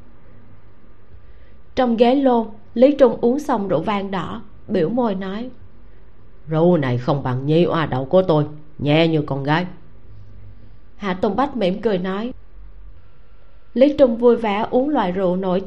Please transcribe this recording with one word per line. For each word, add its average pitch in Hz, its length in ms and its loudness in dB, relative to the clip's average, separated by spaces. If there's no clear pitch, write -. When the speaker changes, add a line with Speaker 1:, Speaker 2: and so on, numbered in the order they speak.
Speaker 1:
Trong 240 220 4
ghế 240 180 6
lô, 247 320 4
Lý 269 260 6
Trung 233 220 6
uống 240 180 2
xong 220 280 -2
rượu 165 140 2
vang 196 300 -2
đỏ, 185 300 -6
biểu 185 220 2
môi 233 260 0
nói, 196 340 -6
Speaker 2:
"Rượu 165 300 6
này 127 200 0
không 139 260 0
bằng 131 220 -2
nhi 160 200 4
oa 156 200 0
đậu 131 200 -2
của 185 160 6
tôi, 156 240 4
nhẹ 151 280 4
như 156 140 2
con 139 220 -4
gái." 156 220 0
Speaker 1:
Hạ 196 160 -4
Tùng 214 220 0
Bách 262 220 0
mỉm 196 240 0
cười 214 160 2
nói, 190 360 -4
Lý 285 240 6
Trung 240 200 6
vui 240 180 6
vẻ 220 360 0
uống 262 180 2
loại 220 220 2
rượu 185 240 2
nổi 185 320 0